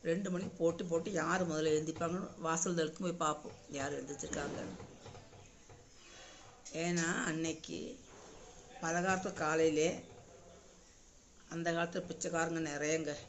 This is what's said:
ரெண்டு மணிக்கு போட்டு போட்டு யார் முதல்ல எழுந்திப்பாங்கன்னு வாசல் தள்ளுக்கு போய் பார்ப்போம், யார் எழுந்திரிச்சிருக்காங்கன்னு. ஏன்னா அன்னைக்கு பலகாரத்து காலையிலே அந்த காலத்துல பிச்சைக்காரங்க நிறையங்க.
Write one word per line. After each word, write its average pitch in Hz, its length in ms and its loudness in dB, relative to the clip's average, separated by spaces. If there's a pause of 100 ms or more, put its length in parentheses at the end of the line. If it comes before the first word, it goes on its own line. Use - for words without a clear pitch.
ரெண்டு 190 240 2
மணிக்கு 180 280 -2
போட்டு 165 300 4
போட்டு 165 180 0 (120)
யார் 175 280 4
முதல்ல 156 280 4
எழுந்திப்பாங்கன்னு 165 520 0 (160)
வாசல் 165 340 2
தள்ளுக்கு 160 260 0
போய் 175 180 0
பார்ப்போம், 151 340 0 (220)
யார் 139 180 0
எழுந்திரிச்சிருக்காங்கன்னு. 139 800 -4 (2000)
ஏன்னா 170 240 4 (240)
அன்னைக்கு 160 480 -2 (1040)
பலகாரத்து 185 500 2 (100)
காலையிலே 160 460 6 (1700)
அந்த 165 180 0
காலத்துல 170 380 0
பிச்சைக்காரங்க 165 580 0
நிறையங்க. 147 460 0 (140)